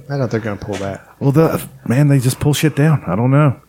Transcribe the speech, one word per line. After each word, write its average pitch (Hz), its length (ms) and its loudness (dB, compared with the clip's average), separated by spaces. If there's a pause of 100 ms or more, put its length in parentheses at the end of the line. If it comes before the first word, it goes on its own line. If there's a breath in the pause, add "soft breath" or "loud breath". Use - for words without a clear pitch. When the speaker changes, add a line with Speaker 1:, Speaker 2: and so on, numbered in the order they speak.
(100)
Speaker 1:
I 139 80 -4
don't 123 100 -2
think 110 160 -4
they're 104 100 -6
gonna 98 80 -12
pull 104 120 -8
that. 98 340 -8 (100)
Speaker 2:
Well, 135 140 0
the, 156 340 2 (220)
man, 139 200 2
they 139 100 4
just 127 220 -2
pull 147 120 2
shit 147 240 -2
down. 147 300 2
I 87 100 -2
don't 123 140 0
know. 143 260 4 (120)